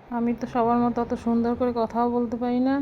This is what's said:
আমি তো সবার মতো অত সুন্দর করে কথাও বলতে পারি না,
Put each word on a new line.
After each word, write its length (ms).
আমি 240
তো 120
সবার 320
মতো 240
অত 120
সুন্দর 400
করে 220
কথাও 340
বলতে 260
পারি 240
না, 220